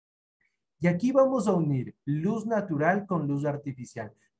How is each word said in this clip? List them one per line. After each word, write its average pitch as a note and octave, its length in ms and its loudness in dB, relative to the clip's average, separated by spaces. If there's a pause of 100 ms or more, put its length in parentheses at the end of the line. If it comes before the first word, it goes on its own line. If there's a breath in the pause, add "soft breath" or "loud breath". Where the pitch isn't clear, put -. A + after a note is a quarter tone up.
(800)
Y E3+ 80 2
aquí A#3 240 0
vamos C4 340 4
a G3+ 80 4
unir D3 400 0 (100)
luz F3+ 420 -2
natural G3 600 0
con D#3 220 -2
luz C#3+ 160 -2
artificial. C3 680 -8 (280 soft breath)